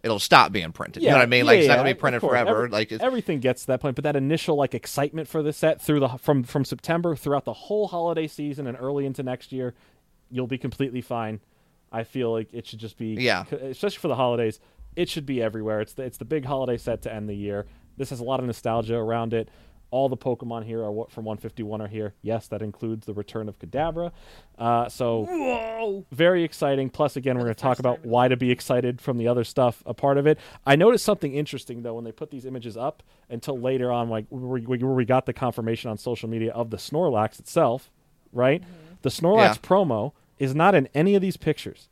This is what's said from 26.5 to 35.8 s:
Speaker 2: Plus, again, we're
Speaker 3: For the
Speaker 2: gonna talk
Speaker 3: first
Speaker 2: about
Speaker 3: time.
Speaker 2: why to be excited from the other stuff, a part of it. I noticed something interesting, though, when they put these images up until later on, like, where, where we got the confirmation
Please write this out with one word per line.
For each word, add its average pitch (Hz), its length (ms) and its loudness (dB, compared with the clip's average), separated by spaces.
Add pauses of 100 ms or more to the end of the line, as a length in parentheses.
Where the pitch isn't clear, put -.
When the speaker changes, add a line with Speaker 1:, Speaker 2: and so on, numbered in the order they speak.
Speaker 2:
Plus, 147 260 0
again, 127 200 0
we're 123 40 0
Speaker 3:
For - 20 -2
the 120 60 0
Speaker 2:
gonna 110 80 -2
talk 135 160 0
Speaker 3:
first 123 80 0
Speaker 2:
about 123 220 0
Speaker 3:
time. 120 100 -10
Speaker 2:
why 123 160 6
to 127 80 4
be 123 160 2
excited 123 480 0
from 123 180 -2
the 117 80 0
other 120 160 2
stuff, 123 440 0
a 123 60 -8
part 139 240 2
of 143 120 4
it. 156 100 4 (260)
I 139 120 6
noticed 214 280 6
something 165 300 0
interesting, 135 480 -8
though, 117 120 -6
when 117 100 -10
they 113 80 -10
put - 180 -14
these 127 160 -14
images 120 300 -10
up 131 260 -6 (260)
until 123 300 -8
later 123 320 0
on, 120 180 0
like, 110 200 -4
where, 127 340 -6
where 127 320 0
we 127 100 2
got 127 220 2
the 127 60 -4
confirmation 113 580 -4